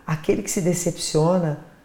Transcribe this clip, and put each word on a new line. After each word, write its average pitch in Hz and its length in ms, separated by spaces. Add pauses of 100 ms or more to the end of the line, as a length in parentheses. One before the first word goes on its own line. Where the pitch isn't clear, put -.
aquele 160 380
que - 80
se 202 100
decepciona 165 1040 (200)